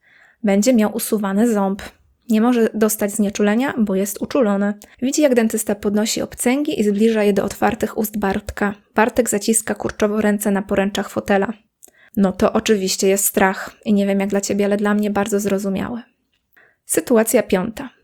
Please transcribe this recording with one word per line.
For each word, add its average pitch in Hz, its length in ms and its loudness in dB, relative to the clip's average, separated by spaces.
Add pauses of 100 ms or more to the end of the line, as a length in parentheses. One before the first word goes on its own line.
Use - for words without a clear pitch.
(420)
Będzie 208 320 2
miał 214 220 2
usuwany 214 560 0
ząb. 196 300 -2 (460)
Nie 214 120 2
może 233 340 2
dostać 214 380 0
znieczulenia, 208 680 0
bo 202 160 0
jest 196 280 -4
uczulony. 202 520 0 (280)
Widzi, 285 200 0
jak 269 120 4
dentysta 220 400 0
podnosi 208 480 -2
obcęgi 277 580 -2
i 214 40 2
zbliża 208 380 2
je 208 100 4
do 196 120 2
otwartych 208 540 -2
ust 214 200 -4
Bartka. 202 560 -4 (200)
Bartek 233 360 2
zaciska 208 440 0
kurczowo 214 460 -2
ręce 208 300 0
na 196 120 0
poręczach 196 480 -2
fotela. 208 420 0 (640)
No 196 160 2
to 196 200 2
oczywiście 202 560 0
jest 196 160 2
strach. - 600 0
I 214 80 0
nie 202 140 2
wiem 196 140 0
jak 196 80 -2
dla 202 120 0
ciebie, 202 240 -2
ale 202 120 0
dla 208 180 0
mnie 208 160 0
bardzo 202 300 -2
zrozumiały. 202 640 -4 (840)
Sytuacja 220 560 2
piąta. 208 480 -4 (120)